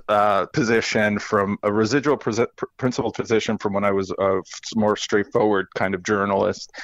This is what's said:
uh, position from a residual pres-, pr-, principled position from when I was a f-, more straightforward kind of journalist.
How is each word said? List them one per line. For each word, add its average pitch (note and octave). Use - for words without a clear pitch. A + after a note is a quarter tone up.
uh, G#2
position A2
from G2+
a G#2
residual A#2
pres-, A2+
pr-, -
principled A#2
position G#2+
from G2+
when G2+
I G2+
was G2
a F#2+
f-, -
more G#2+
straightforward G#2
kind G2
of F2+
journalist. G2